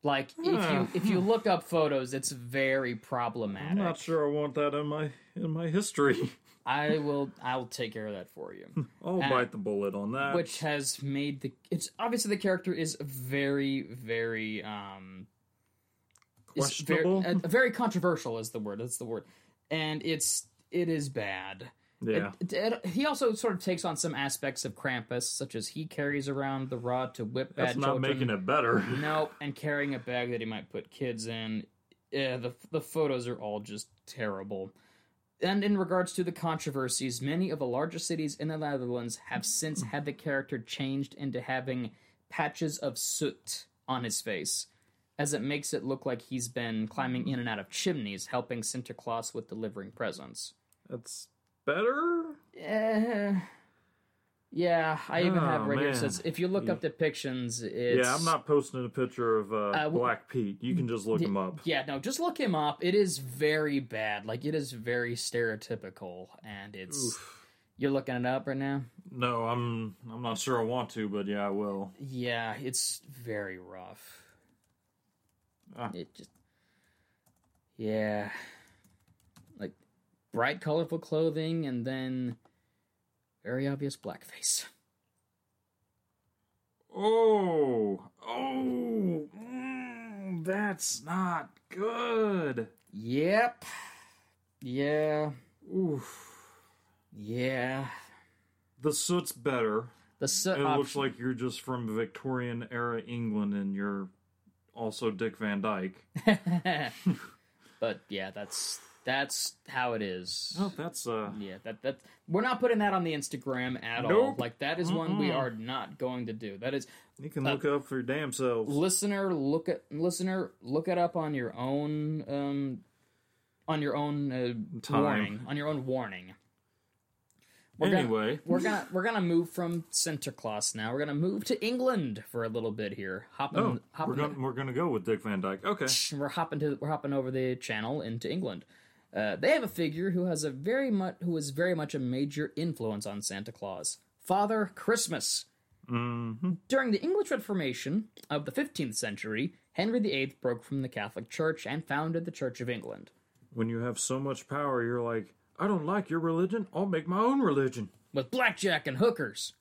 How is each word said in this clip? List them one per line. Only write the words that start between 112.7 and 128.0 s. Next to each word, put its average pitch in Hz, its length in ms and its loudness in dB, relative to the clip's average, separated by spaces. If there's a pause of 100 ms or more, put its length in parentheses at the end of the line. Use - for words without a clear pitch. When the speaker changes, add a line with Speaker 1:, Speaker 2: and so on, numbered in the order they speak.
Speaker 1:
that 208 160 4
on 185 100 2
the 165 80 0
Instagram 127 720 -2
at 117 220 -2
all. 117 40 2
Speaker 2:
Nope. 233 300 4
Speaker 1:
Like, 120 200 -2
that 156 200 0
is 170 100 0
one 165 280 2
we 147 100 2
Speaker 2:
Mm-mm. - 80 2
Speaker 1:
are 131 140 0
not 113 480 -6
going 127 300 -2
to 113 40 -4
do. 107 240 -6
That 120 160 -2
is 139 140 -2 (340)
Speaker 2:
You 151 80 -10
can 143 180 0
Speaker 1:
uh, 143 60 4
Speaker 2:
look 139 140 -2
it 147 60 4
up 143 120 2
for 135 120 -4
your 127 80 0
damn 135 280 -2
selves. 123 420 2
Speaker 1:
listener, 190 600 2
look 151 340 2
at, - 220 0
listener, 180 600 0 (100)
look 151 260 -2
it 175 80 2
up 170 180 2
on 156 200 0
your 123 200 -2
own, 151 720 0
um, 139 520 -2 (880)
on 156 140 0
your 143 140 0
own, 147 360 0
uh, 123 220 0 (260)
Speaker 2:
Time. - 220 2
Speaker 1:
warning. 104 440 2
On 139 80 -4
your 147 140 -2
own 143 160 -2
warning. 101 480 -4 (1400)
We're 165 120 4
gonna, 180 140 6